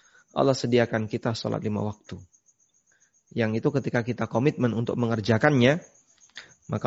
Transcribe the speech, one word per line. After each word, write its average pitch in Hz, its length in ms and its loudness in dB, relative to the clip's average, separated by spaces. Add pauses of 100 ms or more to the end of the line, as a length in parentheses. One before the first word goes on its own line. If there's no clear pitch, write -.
(320)
Allah 135 220 2
sediakan 117 560 0
kita 120 240 -4
salat 110 260 -4
lima 107 220 -4
waktu. 104 340 -8 (1160)
Yang 113 280 0
itu 151 120 0
ketika 120 320 -2
kita 117 240 -4
komitmen 123 400 0
untuk 110 260 -2
mengerjakannya, 120 840 2 (880)
maka 110 160 -4